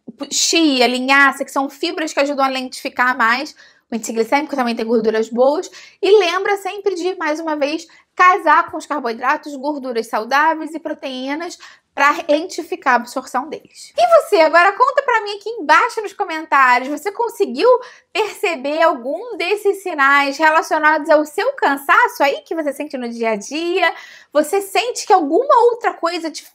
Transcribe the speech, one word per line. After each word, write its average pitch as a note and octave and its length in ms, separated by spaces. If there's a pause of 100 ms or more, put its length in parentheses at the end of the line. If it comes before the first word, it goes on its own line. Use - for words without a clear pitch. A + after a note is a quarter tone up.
(300)
chia, C#4+ 560
linhaça, C4+ 580
que - 60
são C#4 180
fibras D#4+ 440
que D4+ 80
ajudam C#4 240
a C4+ 40
lentificar B3+ 680
mais B3 380 (360)
o A#3+ 60
índice A3 160
glicêmico, C#4 420
também A#3+ 200
tem A3+ 120
gorduras A3+ 420
boas. C#4+ 420 (300)
E G4 180
lembra G4 380
sempre G4+ 380
de, F4+ 220
mais D#4 240
uma D#4+ 160
vez, D4 320 (260)
casar E4+ 560
com F4 60
os D#4+ 100
carboidratos, C#4+ 680
gorduras C4 500
saudáveis D4+ 680
e D#4 40
proteínas D4+ 800 (420)
pra C#4+ 160 (140)
lentificar D#4 640
a - 20
absorção B3 500
deles. - 480
E E5+ 120 (160)
você, F#4 180
agora E4 320
conta C5 300
pra A#4+ 180
mim G#4 160
aqui G#4 140
embaixo A4 500
nos G4+ 140
comentários, C#4 760
você D4 240
conseguiu G4+ 560 (420)
perceber E4 720
algum E4 560
desses G4 460
sinais C#4+ 560
relacionados D#4 720
ao D4+ 160
seu G#4+ 260
cansaço F4 680
aí C#4+ 180
que - 140
você D4 180
sente C#4+ 240
no B3 100
dia A#3 260
a G#3+ 40
dia? E4+ 560 (400)
Você D4+ 300
sente G#4 440
que G#4+ 60
alguma A4 520
outra A#4 280
coisa E4+ 380
te - 120 (120)